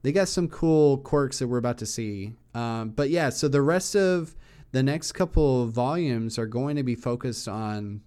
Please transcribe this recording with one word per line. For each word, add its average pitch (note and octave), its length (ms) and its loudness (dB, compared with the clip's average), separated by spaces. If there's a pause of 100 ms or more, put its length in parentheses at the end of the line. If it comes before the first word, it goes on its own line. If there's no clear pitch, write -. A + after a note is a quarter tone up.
they C#3 100 0
got F#3 160 4
some F3 220 0
cool D3+ 480 6
quirks C3+ 420 -2
that B2+ 80 -2
we're B2 120 0
about A#2+ 180 -2
to A2 80 -8
see. G#2 480 -8 (200)
Um, A2+ 360 -6
but C#3 200 -2
yeah, D#3+ 200 2
so C#3+ 180 -2
the C#3 140 4
rest F3 340 0
of F#3 400 2 (380)
the C3 100 2
next D3 300 -2
couple C#3 500 2
of A2+ 80 -4
volumes B2 680 -2
are A2+ 80 -2
going C3 300 -2
to C#3 80 -2
be B2 120 -2
focused A#2+ 520 -6
on G#2+ 600 -8